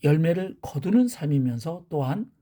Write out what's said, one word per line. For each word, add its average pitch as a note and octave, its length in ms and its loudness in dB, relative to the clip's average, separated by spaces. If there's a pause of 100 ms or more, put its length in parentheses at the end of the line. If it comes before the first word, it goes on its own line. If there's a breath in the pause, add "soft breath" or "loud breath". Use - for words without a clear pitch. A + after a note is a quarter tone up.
열매를 E3+ 560 2
거두는 G3+ 480 2
삶이면서 D3 800 -2
또한 D3+ 420 -4 (120)